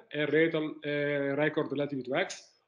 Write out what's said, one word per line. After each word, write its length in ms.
a 140
retal-, 480
a 500
record 360
relative 340
to 100
X 340